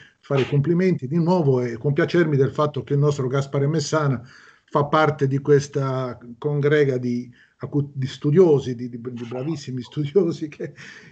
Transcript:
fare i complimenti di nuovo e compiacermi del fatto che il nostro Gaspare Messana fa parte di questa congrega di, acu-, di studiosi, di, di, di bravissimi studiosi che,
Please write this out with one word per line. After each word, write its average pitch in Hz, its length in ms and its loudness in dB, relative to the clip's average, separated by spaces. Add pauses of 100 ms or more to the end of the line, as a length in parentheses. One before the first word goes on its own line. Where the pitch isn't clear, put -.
(180)
fare 139 240 -2
i 117 60 -2
complimenti 170 580 2
di 139 100 -4
nuovo 160 440 2
e 120 180 -6
compiacermi 156 580 2
del 131 140 2
fatto 143 320 -2
che - 120 -4
il 143 40 2
nostro 143 300 0
Gaspare 139 400 -2
Messana 156 520 0 (440)
fa - 200 0
parte 147 440 2
di 135 100 -2
questa 135 800 0 (200)
congrega 147 600 2
di, 123 340 -4 (280)
acu-, 143 320 -4
di 131 140 -4
studiosi, 147 680 2
di, 120 140 -8
di, 120 120 -12
di 120 260 -10
bravissimi 127 560 -8
studiosi 151 680 -2
che, 147 260 -12 (380)